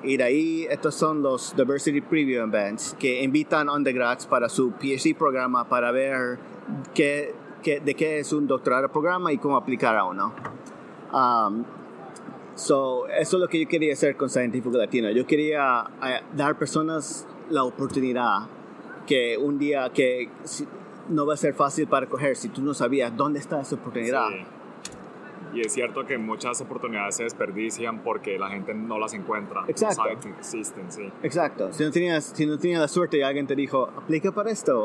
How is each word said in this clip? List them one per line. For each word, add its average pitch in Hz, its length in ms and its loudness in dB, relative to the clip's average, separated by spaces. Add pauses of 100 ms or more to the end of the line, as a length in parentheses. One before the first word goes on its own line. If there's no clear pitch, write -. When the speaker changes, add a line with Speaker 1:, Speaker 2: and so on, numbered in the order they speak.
Speaker 1:
Y 135 140 2
de 127 60 4
ahí, 160 460 2
estos 147 260 0
son 156 260 2
los 131 340 -2
diversity 139 460 2
preview 135 420 2
events 107 560 0
que 127 240 2
invitan 147 460 2
undergrads 127 560 2
para 120 240 4
su 127 220 2
P 135 240 -2
H 127 140 0
D 151 60 4
programa 127 540 2
para 120 220 4
ver 127 480 0 (560)
qué, 147 400 2 (260)
qué, 143 180 2
de 143 140 0
qué 156 260 0
es 143 140 -2
un 151 140 2
doctorado 131 420 2
programa 175 420 0
y 139 60 2
cómo 139 180 2
aplicar 123 400 2
a 104 80 4
uno. 98 300 -2 (800)
Um, 117 500 4 (920)
so, 131 520 0
eso 160 300 2
es 180 40 4
lo 175 60 4
que 160 160 2
yo - 60 -2
quería 156 240 2
hacer 139 240 2
con 135 120 0
Scientific 123 440 0
Latino. 113 380 2
Yo 123 140 4
quería, 147 600 4 (180)
eh, 127 180 -2 (140)
dar 147 220 2
personas 156 680 -2 (220)
la 143 140 2
oportunidad 123 840 0 (600)
que 120 300 2
un 143 200 0
día 135 360 0
que 127 360 6 (140)
si, - 240 -8 (400)
no 156 180 4
va 151 80 4
a 143 40 2
ser 147 160 4
fácil 147 340 2
para 135 200 4
coger 135 280 0
si 117 140 -6
tú 135 120 -6
no 143 120 0
sabías 123 420 2
dónde 143 240 2
está 147 220 -2
esa 135 140 -4
oportunidad. 120 540 0
Speaker 2:
Sí. 95 160 -8 (1040)
Y 117 100 -2
es 110 120 0
cierto 123 320 -2
que 131 140 -2
muchas 110 420 -4
oportunidades 113 540 -4
se 117 80 -4
desperdician 113 800 -4
porque 107 340 -2
la 95 120 -4
gente 101 260 -6
no 110 240 -4
las 110 160 -4
encuentra, 101 520 -4
Speaker 1:
Exacto. 202 360 0
Speaker 2:
no 110 60 2
sabe 113 100 -6
que 107 180 -12
existen, 101 540 -10
sí. 98 200 -10 (120)
Speaker 1:
Exacto. 139 500 -2
Si 151 100 -2
no 151 60 2
tenías, 170 340 2 (120)
si 156 100 2
no 151 140 0
tenías 170 220 2
la 147 60 4
suerte 165 300 2
y 139 60 4
alguien 139 240 0
te 139 80 0
dijo, 135 420 2
"Aplica 160 340 0
para 208 200 -2
esto, 143 340 2